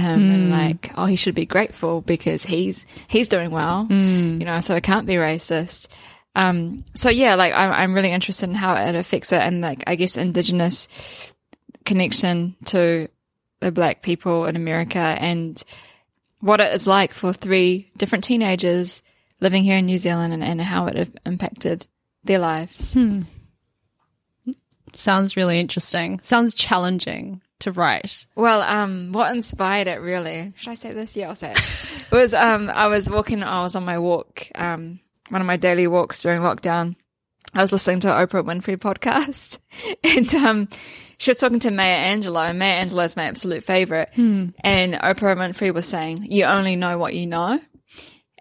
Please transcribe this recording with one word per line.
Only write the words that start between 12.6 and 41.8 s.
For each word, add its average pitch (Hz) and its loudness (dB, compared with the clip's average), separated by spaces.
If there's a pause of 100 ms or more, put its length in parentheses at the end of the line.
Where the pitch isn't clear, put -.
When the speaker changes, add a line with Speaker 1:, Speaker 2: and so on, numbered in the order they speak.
Speaker 1:
to 170 0 (540)
the 185 -2
Black 165 0
people 170 -2
in 160 -2
America 165 -4
and 165 -4 (760)
what 208 4
it 202 2
is 185 0
like 190 4
for 185 -2
three 185 0
different - -2
teenagers 180 0 (400)
living 190 4
here 196 6
in 185 4
New 185 2
Zealand 170 0
and, 160 -6
and 165 -2
how 180 -2
it - -4
have 165 -4 (140)
impacted 180 -6 (380)
their 185 2
lives. 165 -4
Speaker 2:
Hmm. 214 2 (1700)
Sounds 196 0
really 180 2
interesting. 175 -2
Sounds 233 2
challenging 185 -2 (200)
to 190 -6
write. 170 -2 (100)
Speaker 1:
Well, 220 4
um, 190 -2
what 233 0
inspired 202 -2
it 170 -4
really? 175 -6
Should - -14
I 233 -12
say 226 -14
this? 220 -12
Yeah, 196 -6
I'll 185 -10
say 143 -12
it. - 0
<laughs> - -6 (220)
It 226 6
was, 247 6
um, 208 2
I 208 2
was 202 0
walking, 208 -2
I 185 -2
was 180 -2
on 185 -4
my 175 -2
walk, - -2
um, 170 -8 (300)
one 185 -2
of 185 -2
my 180 2
daily 175 4
walks 175 0
during 170 0
lockdown. 175 -2 (580)
I - 2
was 196 2
listening 185 2
to 185 2
an 175 4
Oprah 185 -2
Winfrey 185 -6
podcast 262 -4 (240)
<laughs> 440 -6
and, 262 2
um, 220 2 (500)
she - 2
was 240 2
talking 240 2
to 233 0
Maya 185 2